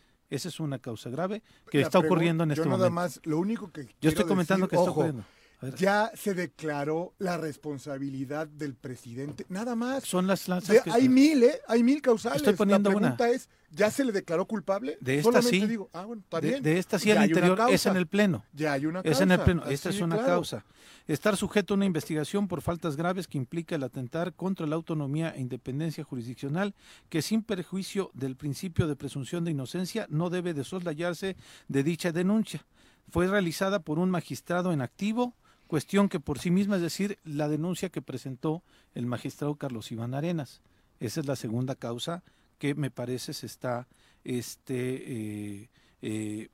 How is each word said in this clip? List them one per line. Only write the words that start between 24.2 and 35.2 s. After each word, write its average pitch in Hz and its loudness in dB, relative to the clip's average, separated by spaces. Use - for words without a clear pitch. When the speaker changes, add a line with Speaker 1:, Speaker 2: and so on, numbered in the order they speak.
Speaker 1:
contra 180 -4
la 151 -2
autonomía 156 -2
e 135 -8
independencia 135 -6
jurisdiccional, 139 -6
que 160 -2
sin 214 0
perjuicio 190 -4
del 131 -6
principio 165 -2
de 147 0
presunción 143 -6
de 170 -2
inocencia, 175 -4
no 165 0
debe 175 -4
de 139 -4
soslayarse 175 -6
de 139 0
dicha 170 0
denuncia. 190 0
Fue 175 2
realizada 190 0
por 151 -4
un 185 2
magistrado 175 -2
en 143 0
activo, 220 -2